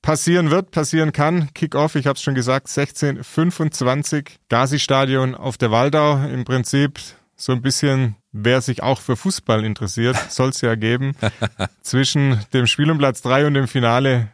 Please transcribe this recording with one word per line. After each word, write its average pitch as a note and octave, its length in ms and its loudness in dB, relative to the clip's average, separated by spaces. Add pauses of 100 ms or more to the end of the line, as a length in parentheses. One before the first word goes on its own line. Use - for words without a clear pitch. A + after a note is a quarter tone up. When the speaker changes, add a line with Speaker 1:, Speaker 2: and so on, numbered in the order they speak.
Speaker 1:
passieren E3 480 2
wird, F#3+ 220 0
passieren D#3 400 0
kann. D#3 420 0
Kickoff, D3+ 400 -2
ich C#3+ 140 0
hab's C#3 140 -4
schon C#3 120 -2
gesagt, B2+ 320 0
sechzehn C#3 560 -4
fünfundzwanzig, D3 1300 -2
Gazi-Stadion C3 880 2
auf A#2 200 -8
der A#2+ 140 0
Waldau. D3 560 2
Im B2+ 180 -6
Prinzip C#3 540 0 (400)
so - 140 -2
ein B2 80 0
bisschen, C3 560 0 (160)
wer A#2+ 300 2
sich B2+ 200 -4
auch C3 200 0
für B2+ 120 -2
Fußball A2+ 480 -2
interessiert, A2 540 -2
Speaker 2:
<laughs> - 140 -6
Speaker 1:
soll's C3 320 -2
ja A2+ 120 0
geben, B2 380 -2 (360)
Speaker 2:
<laughs> - 340 -8
Speaker 1:
zwischen C3+ 580 0 (140)
dem B2+ 120 2
Spiel D3 240 0
um D#3+ 60 0
Platz C#3 240 0
drei C3+ 260 2
und D3 60 2
dem C3+ 160 2
Finale B2 640 2